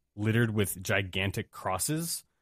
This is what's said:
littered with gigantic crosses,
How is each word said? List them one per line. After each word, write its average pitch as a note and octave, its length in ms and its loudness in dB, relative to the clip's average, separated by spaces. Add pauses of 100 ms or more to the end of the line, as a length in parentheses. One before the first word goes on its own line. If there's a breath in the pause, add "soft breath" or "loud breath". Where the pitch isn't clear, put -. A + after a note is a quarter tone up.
(180)
littered A2 380 4
with G2 280 0
gigantic G2 680 0
crosses, D3+ 720 -4 (180)